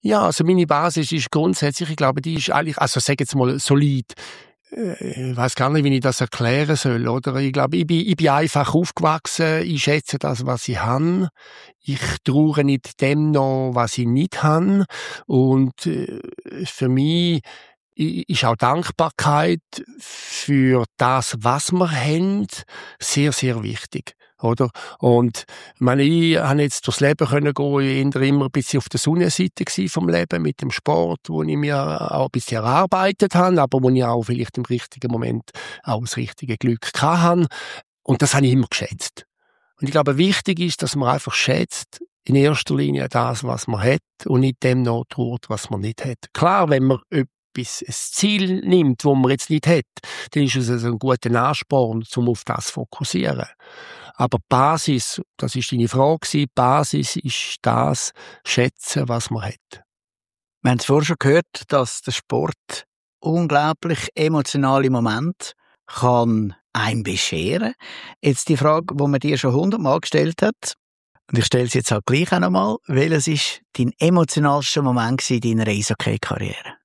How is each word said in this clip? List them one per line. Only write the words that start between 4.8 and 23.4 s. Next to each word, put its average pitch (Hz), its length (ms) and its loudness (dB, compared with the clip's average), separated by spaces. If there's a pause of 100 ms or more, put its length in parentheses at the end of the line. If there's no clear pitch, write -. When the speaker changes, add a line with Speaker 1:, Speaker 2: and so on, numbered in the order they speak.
Speaker 1:
ich 120 60 -4
weiss 123 180 0
gar 135 160 0
nicht, 151 140 2
wie 139 100 4
ich 131 60 2
das 127 200 0
erklären 131 540 0
soll, 120 320 0
oder? 127 300 -2
Ich 135 160 -2
glaube, 139 240 0
ich 170 100 0
bin, 170 200 0
ich 185 100 0
bin 156 120 2
einfach 143 460 0
aufgewachsen, 160 880 0
ich 151 220 -2
schätze 147 340 0
das, 127 260 -4
was 120 240 -4
ich 110 120 -4
habe. 160 480 0 (520)
Ich 139 200 -6 (240)
traue 147 400 2
nicht 139 360 -2
dem 151 300 2
noch, 135 440 0
was 117 240 0
ich 123 80 0
nicht 135 360 0
habe. 180 420 2 (420)
Und, 131 600 2
äh, 156 340 -6 (440)
für - 240 -4
mich 160 520 2 (560)
i-, - 320 -4
ist 139 160 -2
auch 117 120 2
Dankbarkeit 156 1040 0 (380)
für 131 840 0 (120)
das, 127 420 0
was 123 340 0
wir 180 180 2
haben, 170 560 0 (540)
sehr, 143 320 0
sehr 120 300 -2